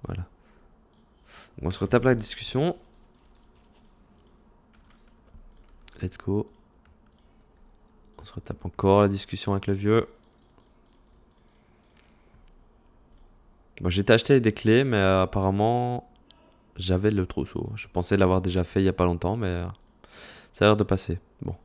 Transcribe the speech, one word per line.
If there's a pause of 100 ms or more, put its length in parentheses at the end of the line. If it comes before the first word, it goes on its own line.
Voilà. (1400)
On
se
retape
la
discussion. (3250)
Let's
go. (1800)
On
se
retape
encore
la
discussion
avec
le
vieux. (3750)
Bon,
j'étais
acheté
des
clés,
mais,
euh,
apparemment, (680)
j'avais
le
trousseau.
Je
pensais
l'avoir
déjà
fait
il
y
a
pas
longtemps,
mais,
euh, (840)
ça
a
l'air
de
passer. (220)
Bon.